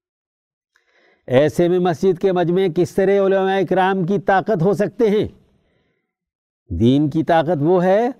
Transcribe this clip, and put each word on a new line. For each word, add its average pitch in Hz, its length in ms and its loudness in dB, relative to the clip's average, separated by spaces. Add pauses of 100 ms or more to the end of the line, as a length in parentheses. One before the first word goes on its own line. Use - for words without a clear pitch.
(1300)
ایسے 147 400 2
میں 180 120 0
مسجد 180 420 0
کے 196 100 0
مجمع 180 340 0 (100)
کس 175 200 -2
طرح 196 300 2
علماء 190 320 0
اکرام 185 480 0
کی 196 200 -2
طاقت 190 360 0
ہو 196 120 2
سکتے 202 360 -2
ہیں؟ 190 180 0 (1400)
دین 127 400 0
کی 151 140 -4
طاقت 160 380 0
وہ 175 220 2
ہے 208 260 2 (100)